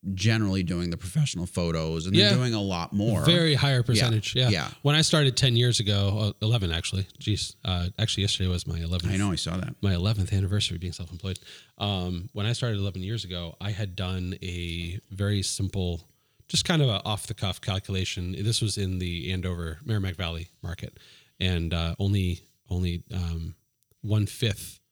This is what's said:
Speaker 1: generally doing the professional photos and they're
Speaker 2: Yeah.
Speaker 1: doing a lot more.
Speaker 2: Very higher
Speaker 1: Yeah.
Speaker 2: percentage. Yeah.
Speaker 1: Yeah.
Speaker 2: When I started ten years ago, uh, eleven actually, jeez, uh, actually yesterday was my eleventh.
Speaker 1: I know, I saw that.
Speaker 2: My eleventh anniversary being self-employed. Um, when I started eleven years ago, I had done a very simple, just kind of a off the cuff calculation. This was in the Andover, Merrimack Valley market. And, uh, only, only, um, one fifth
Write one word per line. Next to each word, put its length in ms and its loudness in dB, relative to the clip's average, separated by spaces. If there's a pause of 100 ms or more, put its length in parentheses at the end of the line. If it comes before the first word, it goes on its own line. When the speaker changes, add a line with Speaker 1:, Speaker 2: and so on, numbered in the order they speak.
(140)
Speaker 1:
generally 480 2
doing 260 -2
the 80 -4
professional 480 -2
photos 640 -2
and 100 2
they're 140 8
Speaker 2:
Yeah. 40 6
Speaker 1:
doing 200 2
a 80 -2
lot 320 -2
more. 320 2
Speaker 2:
Very 280 6
higher 240 2
Speaker 1:
Yeah. 40 2
Speaker 2:
percentage. 520 2
Yeah. 140 4
Speaker 1:
Yeah. 220 0 (100)
Speaker 2:
When 140 4
I 80 6
started 340 4
ten 200 4
years 220 4
ago, 640 2
uh, 40 -2
eleven 280 2
actually, 340 -2 (140)
jeez, 340 -2 (120)
uh, 320 0
actually 240 0
yesterday 260 0
was 180 -2
my 120 -4
eleventh. 340 -2
Speaker 1:
I 60 2
know, 120 2
I 60 0
saw 220 -4
that. 240 -6
Speaker 2:
My 120 2
eleventh 380 2
anniversary 460 0
being 160 -6
self-employed. 440 -8 (380)
Um, 560 -4
when 140 -4
I 80 0
started 240 -2
eleven 240 -4
years 220 -6
ago, 360 -8
I 120 -4
had 220 -6
done 480 -4
a 580 -6 (100)
very 320 0
simple, 680 -2 (400)
just 160 0
kind 160 4
of 80 6
a 160 0
off 220 -4
the 80 -6
cuff 260 -4
calculation. 720 -2 (100)
This 200 0
was 160 -2
in 220 -2
the 300 -4
Andover, 540 -4
Merrimack 320 -2
Valley 320 -6 (140)
market. 360 -10 (400)
And, 360 0
uh, 240 0
only, 420 2 (300)
only, 320 0 (100)
um, 420 -4 (460)
one 240 2
fifth 560 -4 (120)